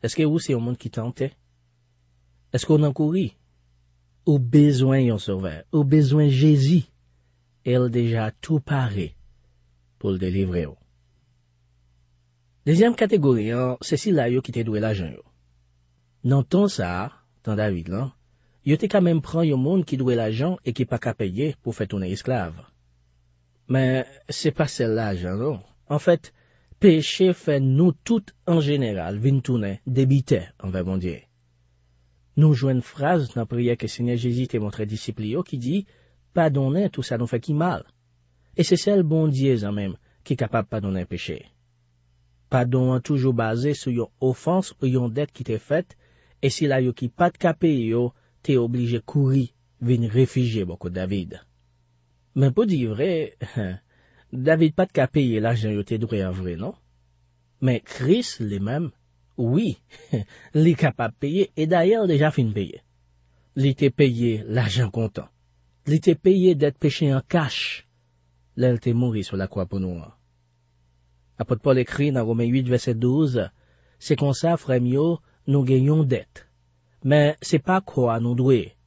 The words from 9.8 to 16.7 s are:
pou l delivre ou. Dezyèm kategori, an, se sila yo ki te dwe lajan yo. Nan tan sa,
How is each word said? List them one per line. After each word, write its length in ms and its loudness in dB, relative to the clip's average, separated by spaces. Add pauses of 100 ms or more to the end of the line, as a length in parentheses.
pou 140 -2
l 60 -4
delivre 440 -2
ou. 120 -16 (1900)
Dezyèm 320 4
kategori, 500 2 (100)
an, 240 -2
se 160 -4
sila 320 0
yo 160 0
ki 80 -12
te 120 -4
dwe 160 -2
lajan 340 -4
yo. 80 -20 (1000)
Nan 200 2
tan 240 2
sa, 400 -4 (320)